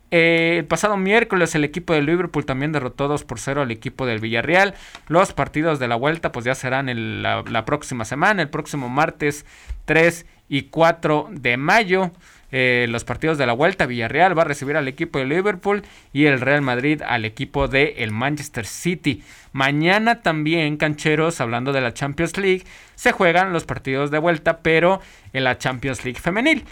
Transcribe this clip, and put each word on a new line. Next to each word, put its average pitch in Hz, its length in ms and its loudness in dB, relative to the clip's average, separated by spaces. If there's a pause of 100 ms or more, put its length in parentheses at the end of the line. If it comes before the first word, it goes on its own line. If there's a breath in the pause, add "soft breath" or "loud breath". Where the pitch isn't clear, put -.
eh, 165 480 4
el 156 80 -2
pasado 196 320 0
miércoles 190 560 2
el 151 100 2
equipo 170 300 -2
de 147 80 4
Liverpool 165 420 0
también 135 280 -4
derrotó 139 360 -4
dos 147 160 -2
por 120 160 -10
cero 139 220 -4
al 131 80 -2
equipo 117 380 -6
del 113 120 -2
Villarreal. 131 540 2 (340 loud breath)
Los 175 240 4
partidos 151 460 -2
de 127 100 -4
la 120 80 0
vuelta, 156 360 -2
pues, 117 120 -8
ya 127 120 0
serán 131 340 -4
el, 110 320 -6
la, 107 260 -2
la 113 160 -2
próxima 131 400 -4
semana, 175 380 0
el 143 80 -2
próximo 147 400 -6
martes 147 560 -2 (400 loud breath)
tres 170 400 2 (240 soft breath)
y 139 140 -2
cuatro 160 680 2
de 123 280 -2
mayo. 185 520 2 (420 soft breath)
Eh, 123 380 2
los 117 140 -4
partidos 156 340 -2
de 139 80 0
la 120 80 2
vuelta, 165 320 2
Villarreal 127 500 2
va 160 60 4
a 165 40 6
recibir 143 300 -4
al 143 120 0
equipo 151 320 -6
de 131 60 -2
Liverpool 196 580 -2 (300 loud breath)
y 143 120 4
el 135 160 4
Real 143 220 2
Madrid 135 400 0
al 117 200 -2
equipo 131 440 -4
de 135 320 2
el 110 120 -4
Manchester 127 540 -4
City. - 560 -4 (300 loud breath)
Mañana 175 720 2
también, 156 540 0
cancheros, 156 640 0
hablando 123 320 -2
de 135 80 0
la 117 120 -2
Champions 143 440 -4
League, 190 260 0 (320 loud breath)
se - 160 0
juegan 185 420 2
los 160 120 -2
partidos 135 440 -4
de 147 80 0
vuelta, 160 460 0
pero 165 360 4 (320 loud breath)
en 131 120 -2
la 127 160 0
Champions 131 460 -4
League 123 140 -8
femenil. 240 520 0